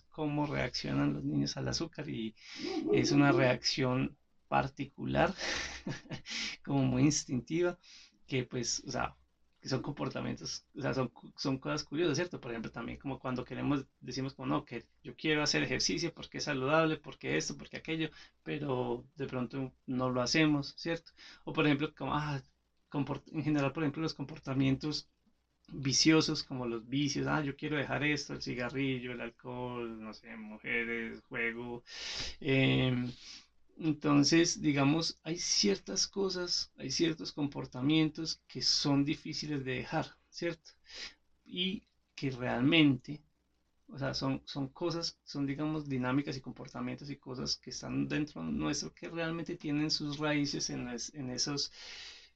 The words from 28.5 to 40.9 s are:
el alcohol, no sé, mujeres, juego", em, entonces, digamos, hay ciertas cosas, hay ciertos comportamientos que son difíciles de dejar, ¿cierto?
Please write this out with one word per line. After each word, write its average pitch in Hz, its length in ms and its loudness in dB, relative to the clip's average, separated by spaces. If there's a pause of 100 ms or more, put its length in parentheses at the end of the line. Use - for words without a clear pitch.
el 120 80 -8
alcohol, 120 840 -8
no 107 120 -10
sé, 113 220 -16
mujeres, 113 920 -4
juego", 120 540 -4 (580)
em, 131 680 4 (680)
entonces, 151 840 6
digamos, 147 640 4
hay 165 160 -4
ciertas 190 680 2
cosas, 180 720 -2
hay 131 120 -6
ciertos 160 420 0
comportamientos 147 1080 0 (100)
que 127 140 -8
son 143 420 4
difíciles 151 600 -4
de 127 100 -2
dejar, 135 320 -2 (240)
¿cierto? - 420 -6 (720)